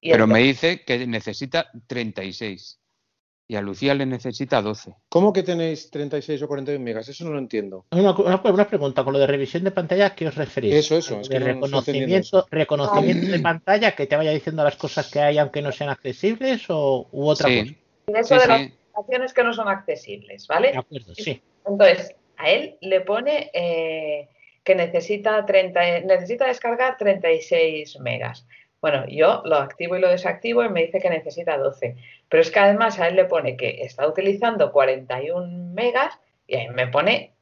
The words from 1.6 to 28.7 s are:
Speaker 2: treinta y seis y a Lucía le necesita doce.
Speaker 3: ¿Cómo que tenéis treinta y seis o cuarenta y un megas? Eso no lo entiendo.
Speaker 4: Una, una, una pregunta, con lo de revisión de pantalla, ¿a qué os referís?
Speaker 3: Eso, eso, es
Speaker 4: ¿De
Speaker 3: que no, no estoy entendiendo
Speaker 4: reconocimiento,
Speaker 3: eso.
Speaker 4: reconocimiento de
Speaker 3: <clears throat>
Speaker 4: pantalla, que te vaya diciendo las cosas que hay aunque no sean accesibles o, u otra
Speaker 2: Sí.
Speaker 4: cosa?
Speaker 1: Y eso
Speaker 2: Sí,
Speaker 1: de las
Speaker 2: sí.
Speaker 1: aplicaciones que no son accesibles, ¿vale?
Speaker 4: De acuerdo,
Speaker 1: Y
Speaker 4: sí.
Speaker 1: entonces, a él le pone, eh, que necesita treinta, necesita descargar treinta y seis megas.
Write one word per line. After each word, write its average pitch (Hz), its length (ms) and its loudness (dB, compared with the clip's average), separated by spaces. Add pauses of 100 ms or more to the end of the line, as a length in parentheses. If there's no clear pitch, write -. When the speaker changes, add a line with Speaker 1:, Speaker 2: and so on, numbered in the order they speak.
Speaker 2:
treinta 113 360 -8
y 95 100 -10
seis 98 460 -14 (720)
y 117 60 -10
a 104 80 -4
Lucía 101 320 -2
le 139 120 -2
necesita 127 540 -4
doce. 101 340 -8 (140)
Speaker 3:
¿Cómo 190 240 4
que 185 120 0
tenéis 165 460 -4
treinta 147 280 -6
y 135 40 -6
seis 151 200 -6
o 151 60 -8
cuarenta 143 240 -6
y 143 40 -4
un 131 80 -8
megas? 110 240 -8
Eso 143 160 -16
no 165 60 -8
lo 147 80 -6
entiendo. 101 540 -8
Speaker 4:
Una, 190 180 6
una, 185 340 2
una 202 240 4
pregunta, 139 360 0
con 135 80 -2
lo 139 80 2
de 139 60 6
revisión 143 380 -2
de 190 60 0
pantalla, 185 360 0
¿a 196 80 -2
qué 165 120 -6
os 143 80 -6
referís? 135 400 -2
Speaker 3:
Eso, 151 240 2
eso, 117 220 -6
es 131 80 -10
Speaker 4:
¿De 131 100 -2
Speaker 3:
que - 20 0
no, 127 60 -2
no 135 320 -2
estoy - 0 - (220)
entendiendo 135 100 -2
Speaker 4:
reconocimiento, 185 300 2
Speaker 3:
eso. - 100 -4
Speaker 4:
reconocimiento 160 800 2
de 180 100 0
Speaker 3:
<clears throat> 156 40 0
Speaker 4:
pantalla, 185 540 2
que 143 100 -2
te 147 100 0
vaya 156 160 2
diciendo 156 320 -2
las 143 120 2
cosas - 340 -6
que 147 100 -2
hay 147 180 4
aunque 147 240 0
no 143 100 -4
sean 143 180 -6
accesibles 220 800 -4
o, 139 420 0
u 143 180 -2
otra 151 200 4
Speaker 2:
Sí. 123 120 4
Speaker 4:
cosa? 120 120 -6 (360)
Speaker 1:
Y 214 120 0
eso 233 140 4
Speaker 2:
Sí, 254 80 10
Speaker 1:
de 247 60 6
las 226 120 6
Speaker 2:
sí. 135 140 -10 (180)
Speaker 1:
aplicaciones 254 400 -6
que 240 120 2
no 233 100 0
son 226 140 -4
accesibles, 104 800 -8
¿vale? 202 240 2
Speaker 4:
De 131 60 -4
acuerdo, 123 380 -12
Speaker 1:
Y 214 60 -14
Speaker 4:
sí. 143 180 -6 (240)
Speaker 1:
entonces, 196 500 4 (220)
a 156 140 -2
él 277 300 0
le 190 200 0
pone, 226 540 -4
eh, 160 720 -4 (360)
que 190 100 4
necesita 202 720 -2
treinta, 180 540 2
necesita 190 480 0
descargar 247 500 -2
treinta 190 320 0
y 160 100 2
seis 160 600 -2
megas. 120 440 -8 (360)